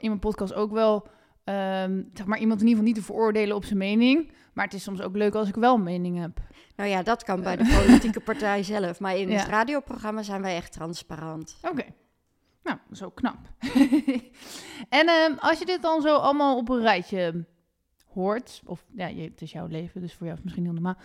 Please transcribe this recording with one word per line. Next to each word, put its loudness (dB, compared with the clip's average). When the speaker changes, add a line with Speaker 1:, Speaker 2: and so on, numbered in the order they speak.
Speaker 1:
in -4
mijn -2
podcast -4
ook -2
wel, 2
ehm, -4
zeg -12
maar -2
iemand 2
in 6
ieder 4
geval -
niet 2
te -4
veroordelen 2
op -6
zijn -2
mening. 4
Maar -4
het -8
is -10
soms -8
ook -6
leuk 2
als 0
ik -4
wel 6
een 2
mening -2
heb. -8
Speaker 2:
Nou -4
ja, 0
dat -2
kan -4
bij -2
de 4
politieke 8
Speaker 1:
<laughs> 0
Speaker 2:
partij 0
zelf. -4
Maar -2
in -2
Speaker 1:
Ja. 2
Speaker 2:
het -2
radioprogramma -2
zijn -6
wij -4
echt -8
transparant. -12
Speaker 1:
Oké. -6
Nou, -4
zo -14
knap. -4
<laughs> -6
En, 4
ehm, 4
als 2
je -8
dit -2
dan 0
zo 4
allemaal 2
op -4
een 0
rijtje 0
hoort, -4
of -14
ja, -8
je, -10
het -14
is -12
jouw -12
leven, -10
dus -10
voor -12
jou -8
is -10
het -14
misschien -6
heel -4
normaal. -4